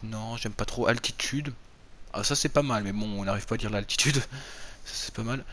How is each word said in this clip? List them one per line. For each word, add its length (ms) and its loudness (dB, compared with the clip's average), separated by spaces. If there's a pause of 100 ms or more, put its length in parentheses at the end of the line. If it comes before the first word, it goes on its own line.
non, 320 -6
j'aime 160 -2
pas 120 0
trop. 220 0
Altitude. 680 0 (640)
Ah, 80 -2
ça 140 4
c'est 120 4
pas 140 6
mal, 220 2
mais 80 0
bon, 140 0
on 180 -2
n'arrive 220 2
pas 100 0
à 20 0
lire 120 0
l'altitude. 460 4
<laughs> 680 -4
Ça 80 -10
c'est 220 -4
pas 80 -4
mal. 300 -2